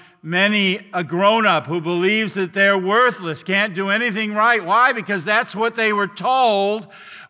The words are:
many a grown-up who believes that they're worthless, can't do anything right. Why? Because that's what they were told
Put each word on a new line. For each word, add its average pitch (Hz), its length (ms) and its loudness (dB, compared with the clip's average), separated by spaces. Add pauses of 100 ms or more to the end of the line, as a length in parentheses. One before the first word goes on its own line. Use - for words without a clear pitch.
(200)
many 190 720 0
a 175 120 -4
grown-up 190 640 2
who 170 120 -2
believes 180 540 0
that 185 180 -4
they're 196 240 2
worthless, 190 680 0
can't 196 280 -2
do 196 160 -4
anything 214 460 -2
right. 220 280 2
Why? 233 300 2
Because 202 320 -4
that's 214 300 -2
what 226 220 -2
they 220 160 0
were 202 160 0
told 208 840 0 (380)